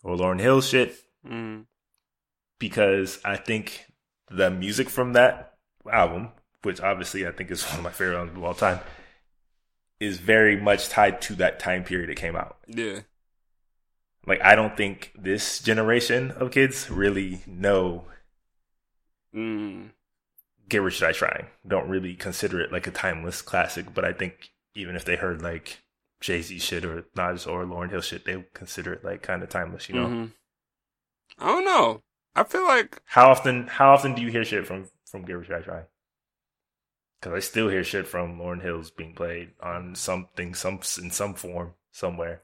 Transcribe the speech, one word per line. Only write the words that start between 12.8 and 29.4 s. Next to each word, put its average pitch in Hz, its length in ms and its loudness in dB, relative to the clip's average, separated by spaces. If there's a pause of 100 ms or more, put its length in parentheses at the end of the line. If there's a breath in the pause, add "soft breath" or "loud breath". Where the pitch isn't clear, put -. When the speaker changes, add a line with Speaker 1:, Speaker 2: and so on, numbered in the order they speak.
Speaker 1:
Like, - 160 0
I 104 140 12
don't 214 200 2
think 98 420 -4
this 98 420 -2
generation 120 720 2
of 127 200 -4
kids 135 380 2
really 98 560 -2
know 92 600 0 (1300 soft breath)
Speaker 2:
Mm. 104 560 -8 (760)
Speaker 1:
Get 104 140 2
Rich 92 200 0
or 87 60 4
Die 82 60 4
Trying. - 340 -2 (200)
Don't 95 220 -2
really 92 260 -4
consider 92 460 -4
it, - 100 -4
like, 90 160 -6
a 87 40 -10
timeless 85 520 -6
classic, - 500 -4
but 92 120 -2
I 90 80 0
think - 360 -10 (240)
even 90 220 -12
if 82 100 -8
they 90 100 2
heard, 85 280 -4
like, 85 380 -10 (380)
Jay-Z 87 400 -4
shit 85 240 -4
or 85 220 -10 (100)
Nas 90 300 -4
or 90 200 -6
Lauryn 90 260 -8
Hill 90 100 -4
shit, - 240 -10
they 92 120 -4
would - 180 -16
consider 90 380 -10
it, 82 100 -14
like, 90 220 -10
kinda 90 220 -6